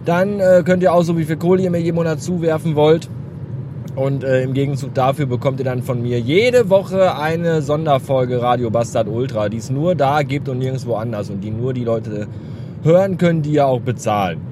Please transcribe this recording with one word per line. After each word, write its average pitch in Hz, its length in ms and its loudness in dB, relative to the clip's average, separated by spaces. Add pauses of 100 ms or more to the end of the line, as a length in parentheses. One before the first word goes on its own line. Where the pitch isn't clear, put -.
Dann, 190 380 0
äh, 185 240 6
könnt 180 180 2
ihr 185 80 6
auch 175 120 6
so, 170 140 0
wie 165 60 0
viel 151 140 -2
Kohle 185 260 2
ihr 180 80 0
mir 170 80 0
jeden 170 160 -2
Monat 165 260 -2
zuwerfen 165 540 0
wollt. 156 340 4 (840)
Und, 135 300 -2
äh, 131 160 2
im 131 120 -2
Gegenzug 139 400 -2
dafür 143 320 2
bekommt 131 340 -2
ihr 135 40 -2
dann 127 180 -2
von 120 200 -4
mir 120 180 -2
jede 208 500 2
Woche 185 480 2
eine 160 440 0
Sonderfolge 131 800 0
Radio 123 280 0
Bastard 113 380 0
Ultra, 107 400 -2
die 104 80 -4
es 110 140 -8
nur 151 260 0
da 143 280 2
gibt 139 260 -4
und 127 80 -4
nirgendwo 131 380 -4
anders 104 340 -6
und 98 100 -8
die 104 100 -8
nur 117 240 -4
die 123 120 -4
Leute 107 420 -4 (560)
hören 180 340 4
können, 170 240 2
die 147 120 -2
ja 143 120 4
auch 131 140 2
bezahlen. 104 600 -2 (100)